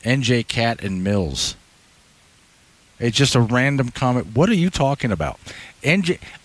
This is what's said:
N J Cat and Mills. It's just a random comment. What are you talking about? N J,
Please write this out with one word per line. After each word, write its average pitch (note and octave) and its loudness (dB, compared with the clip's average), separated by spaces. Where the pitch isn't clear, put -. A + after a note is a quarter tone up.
N B2+ 0
J A#2+ 2
Cat A#2 -2
and F#2+ -4
Mills. F#2 -2
It's A#2 -2
just C#3 4
a B2 6
random B2 2
comment. B2 -2
What E3+ 4
are A3+ 2
you F3 2
talking C3+ 0
about? D#2 -4
N F3 2
J, E3+ -2